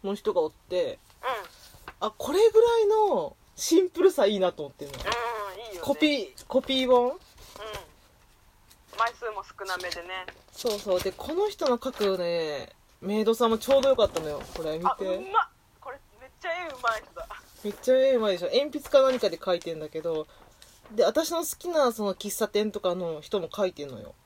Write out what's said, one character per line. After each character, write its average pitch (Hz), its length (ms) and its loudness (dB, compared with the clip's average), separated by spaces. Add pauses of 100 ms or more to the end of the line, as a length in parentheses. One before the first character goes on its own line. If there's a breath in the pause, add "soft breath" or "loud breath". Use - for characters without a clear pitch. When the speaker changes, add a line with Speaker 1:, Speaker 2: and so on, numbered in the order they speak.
Speaker 1:
の 196 60 -2
人 208 180 -2
が 180 80 2
お 156 80 2
っ - 40 -10
て、 175 460 -4 (240)
Speaker 2:
う - 40 -6
ん。 - 840 -10
Speaker 1:
あ、 - 80 -6
こ - 160 -6
れ 349 60 2 (120)
ぐ 440 100 6
ら 466 200 6
い 427 60 4
の 403 500 2 (200)
シ 330 260 4
ン 359 80 0
プ 339 120 -2
ル 370 100 8
さ 240 140 4
い 208 100 2
い 190 40 0
な 180 120 2
と 156 120 -10
思 139 60 -12
っ - 20 -20
て 147 140 -14
ん - 20 -16
の。 139 60 -14
Speaker 2:
う - 20 -14
ん、 220 640 -6
い - 40 -14
い - 40 -14
よ 202 60 -14
ね。 175 80 -12
Speaker 1:
コ - 120 0
ピ 302 120 2
ー、 277 400 -2
コ 262 160 2
ピ 262 240 0
ー - 20 -2
本？ 247 220 6
Speaker 2:
う - 0 -
ん。 330 60 -8 (1800)
枚 233 160 0
数 233 160 -10
も 196 140 -12
少 - 200 -14
な 185 120 -6
め 180 140 -8
で 175 120 -10
ね。 185 240 -12 (240)
Speaker 1:
そ 226 240 -4
う 202 40 -6
そ 196 180 0
う。 180 40 2
で、 185 120 -4
こ - 220 -10
の 403 140 0
人 330 200 -2
の 240 100 2
描 202 380 -2
く - 20 -6
ね、 165 520 -4 (300)
メ 208 200 -2
イ 214 40 0
ド 226 100 4
さ 240 120 2
ん 226 40 4
も 226 80 0
ち 254 140 0
ょ 277 60 8
う 262 40 4
ど 269 80 4
よ 254 60 6
か 220 100 4
っ - 40 0
た - 100 -4
の 156 80 -6
よ。 147 140 -8 (140)
こ 165 80 -6
れ 156 140 -4
見 - 20 -8
て。 180 80 0
Speaker 2:
あ、 294 60 0
う 185 260 -4 (120)
ま 427 100 4
っ。 - 60 -4 (320)
こ 277 100 -14
れ 277 80 -14 (220)
め 262 60 -20
っ 262 40 -20 (100)
ち - 60 -10
ゃ 349 40 -4
絵 339 180 -6
う 285 40 -10 (100)
ま 226 140 2
い 214 80 -8
人 - 100 -20
だ。 165 140 -12 (340)
Speaker 1:
め 208 80 -4
っ 202 100 -8
ち 254 120 4
ゃ - 20 8
絵 262 220 6
う 226 40 2
ま 214 100 2
い - 20 2
で 180 60 -2
し 170 60 -6
ょ。 170 40 -2
鉛 285 220 0
筆 294 180 -8
か 269 140 6
何 262 180 2
か 202 100 2
で 165 60 -8
描 180 180 -2
い 175 60 -4
て 165 120 -8
ん 160 60 -8
だ 151 100 -10
け 160 120 -8
ど。 156 260 -4 (680 soft breath)
で、 208 100 4
私 302 280 2
の 330 80 -2
好 349 60 -6 (120)
き 349 100 -10
な 294 240 2
そ 214 120 -6
の 190 100 0
喫 202 200 -8
茶 214 140 -2
店 214 240 -2
と 202 80 -8
か 180 140 0
の 170 260 -6
人 196 200 -4
も 160 80 -8
描 208 180 -2
い 180 60 -2
て 147 120 -12
ん 139 60 -12
の 120 80 -14
よ。 - 160 -16 (120)